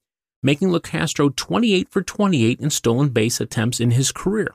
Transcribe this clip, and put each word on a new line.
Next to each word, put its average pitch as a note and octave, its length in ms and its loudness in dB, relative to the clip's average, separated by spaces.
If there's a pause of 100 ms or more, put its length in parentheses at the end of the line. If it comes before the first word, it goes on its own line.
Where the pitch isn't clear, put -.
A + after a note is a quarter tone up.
(420)
making D3 280 0
Locastro D#3+ 680 -2
twenty-eight G3 540 0
for F#3+ 140 -2
twenty-eight B2+ 580 0
in D3 80 0
stolen C3 400 0
base A#2 320 0
attempts A#2 400 -2
in A#2+ 100 2
his B2+ 220 2
career. G3 420 -4